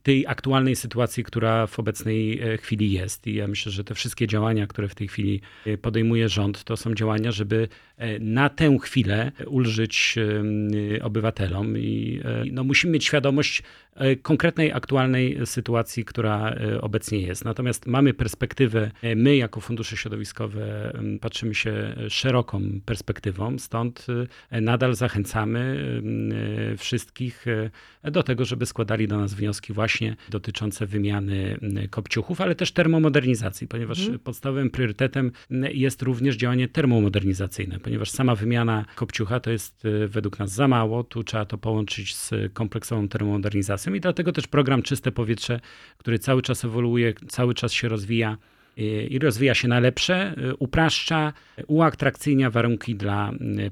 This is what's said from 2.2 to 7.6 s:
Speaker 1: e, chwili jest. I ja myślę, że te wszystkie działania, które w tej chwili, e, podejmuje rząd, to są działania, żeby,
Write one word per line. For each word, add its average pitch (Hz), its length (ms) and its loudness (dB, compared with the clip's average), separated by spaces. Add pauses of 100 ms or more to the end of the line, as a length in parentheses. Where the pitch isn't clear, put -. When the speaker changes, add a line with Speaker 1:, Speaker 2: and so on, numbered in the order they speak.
Speaker 1:
e, 110 160 -2
chwili 104 340 0
jest. 95 360 -2
I 107 80 -2
ja 104 120 -2
myślę, 101 240 -4
że 98 120 -4
te 104 120 -10
wszystkie 117 320 -2
działania, 107 400 2
które 101 200 -4
w - 80 -10
tej 101 120 -6
chwili, 101 340 -2 (240)
e, 107 120 -2
podejmuje 113 520 2
rząd, 101 340 0
to 113 140 -4
są 117 180 -2
działania, 110 360 0
żeby, 107 360 0 (300)